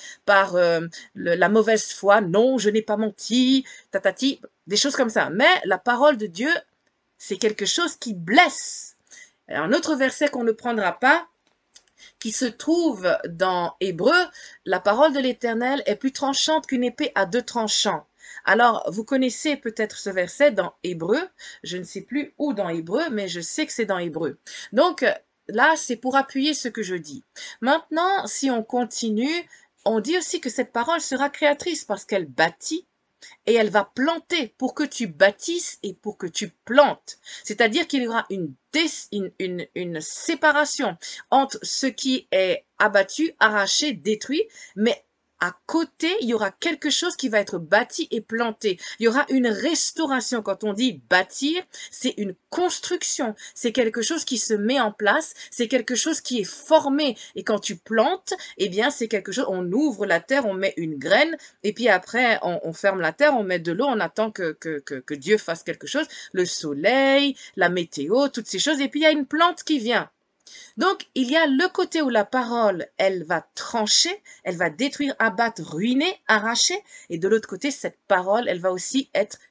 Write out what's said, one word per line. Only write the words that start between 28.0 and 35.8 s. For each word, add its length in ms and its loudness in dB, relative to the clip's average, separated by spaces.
si 240 -2
on 120 0
continue, 840 -2
on 160 2
dit 160 0
aussi 240 -4
que 80 -4
cette 240 -4
parole 260 0
sera 300 -2
créatrice 560 -2
parce 180 -6
qu'elle 220 -2
bâtit 600 -2
et 80 4
elle 140 4
va 260 2
planter 640 -2
pour 180 -4
que 80 -2
tu 240 -6
bâtisses 760 0